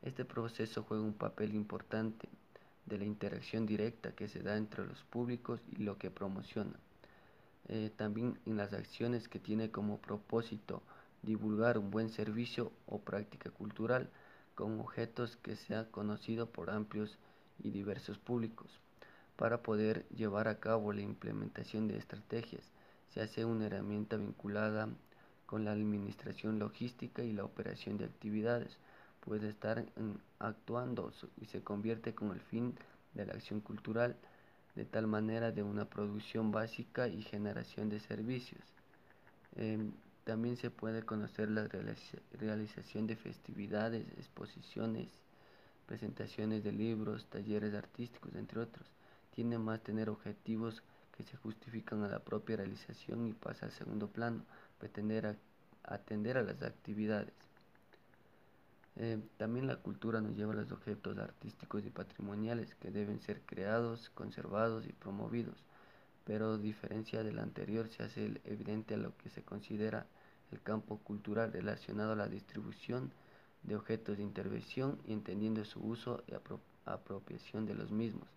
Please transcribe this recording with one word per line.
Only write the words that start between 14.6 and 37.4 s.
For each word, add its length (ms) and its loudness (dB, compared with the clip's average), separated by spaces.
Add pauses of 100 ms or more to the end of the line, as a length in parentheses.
objetos 600 -2
que 180 -4
sea 340 -2
conocido 600 0
por 180 -4
amplios 500 0 (400)
y 120 -2
diversos 480 -2
públicos. 640 -2 (560)
Para 260 6
poder 520 6
llevar 320 4
a 140 2
cabo 320 6
la 80 2
implementación 880 0
de 80 2
estrategias, 720 -4 (380)
se 120 -4
hace 240 0
una 220 4
herramienta 500 2
vinculada 720 2 (580)
con 180 0
la 80 4
administración 840 0
logística 640 -2
y 100 0
la 120 0
operación 520 -4
de 80 0
actividades. 760 2 (420)
Puede 280 0
estar 300 2 (180)
en, 240 -2 (180)
actuando 760 0
su-, 180 -12 (100)
y 60 -8
se 160 -6
convierte 520 0
con 180 2
el 80 -2
fin 340 0 (400)
de 120 0
la 60 -4
acción 280 -2
cultural, 560 2 (580)
de 100 -2
tal 220 2
manera 460 4
de 100 2
una 260 2
producción 600 2
básica 560 2
y 160 0
generación 680 0